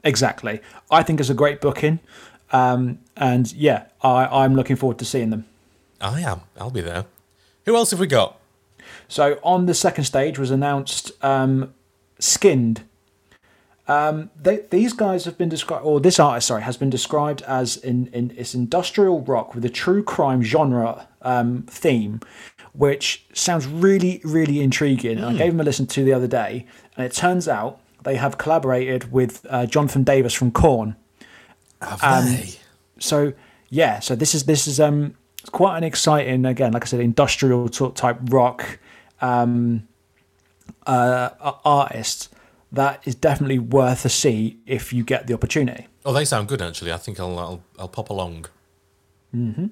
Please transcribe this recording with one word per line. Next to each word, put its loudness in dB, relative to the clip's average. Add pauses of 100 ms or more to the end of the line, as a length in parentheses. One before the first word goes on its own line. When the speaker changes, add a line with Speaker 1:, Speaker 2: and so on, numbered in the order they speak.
Speaker 1:
Exactly. -2 (320)
I 6
think 0
it's 0
a 2
great 0
booking. 0 (540)
Um, 2 (180)
and 0
yeah, 2 (180)
I, 4 (180)
I'm 4
looking 0
forward -2
to -8
seeing -2
them. -6 (540)
Speaker 2:
I -4
am. -6 (180)
I'll -10
be -6
there. -8 (600)
Who 2
else 2
have -4
we 2
got? 2 (680)
Speaker 1:
So 2
on 4
the 2
second 0
stage 0
was -2
announced, -2 (120)
um, 2 (480)
Skinned. 2 (1040)
Um, 0 (100)
they, 2 (100)
these 2
guys 0
have -10
been 0
described, -6
or 4
this 6
artist, 4
sorry, -2
has -6
been 0
described -2
as -4
in, -2
in, -4
it's -12
industrial 0
rock -2
with -6
a 0
true 0
crime 0
genre, 0 (140)
um, 0
theme, -2 (520)
which -2
sounds -2
really, 2
really 0
intriguing. 0
And -4
I -4
Speaker 2:
Hmm. 0
Speaker 1:
gave 2
them 0
a 0
listen 0
to -2
the 6
other 0
day, -4 (320)
and -6
it -8
turns 0
out -4 (240)
they -2
have -2
collaborated 0
with, 0
uh, 0
Jonathan 2
Davis 4
from 0
Korn. 2 (840)
Speaker 2:
Have -8
Speaker 1:
Um, 4
Speaker 2:
they? -2 (460)
Speaker 1:
so, 0 (360)
yeah, 2
so -4
this 0
is, -2
this 2
is, -2
um, 2 (360)
quite 2
an -4
exciting, 0
again, 0
like -2
I -10
said, -2
industrial 2
t-, -4
type -2 (120)
rock, 0 (420)
um, 0 (960)
uh, 2 (100)
a-, -6 (100)
artist 0 (440)
that -2
is -4
definitely 0
worth 2
a 0
see 0 (100)
if -6
you -2
get -4
the -2
opportunity. -2 (200)
Speaker 2:
Oh, -2
they 0
sound -2
good, -4
actually. -8
I -6
think -12
I'll, -6
I'll, -10 (160)
I'll -12
pop -10
along. -8 (880)
Speaker 1:
Mm-hmm. -4